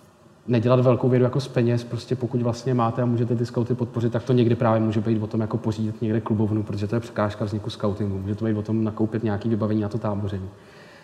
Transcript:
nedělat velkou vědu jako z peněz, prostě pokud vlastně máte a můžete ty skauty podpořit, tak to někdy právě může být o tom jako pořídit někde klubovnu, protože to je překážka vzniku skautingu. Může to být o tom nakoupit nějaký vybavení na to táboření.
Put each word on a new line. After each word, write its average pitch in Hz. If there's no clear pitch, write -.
nedělat 123
velkou 123
vědu 123
jako 127
z 131
peněz, 120
prostě 120
pokud 120
vlastně 120
máte 117
a 123
můžete 120
ty 120
skauty 117
podpořit, 117
tak -
to 131
někdy 120
právě 113
může 110
být 110
o 104
tom 110
jako 110
pořídit 110
někde 113
klubovnu, 107
protože 98
to 117
je 113
překážka 107
vzniku 104
skautingu. 101
Může 98
to 110
být 107
o 104
tom 110
nakoupit 110
nějaký 107
vybavení 110
na 101
to 120
táboření. 101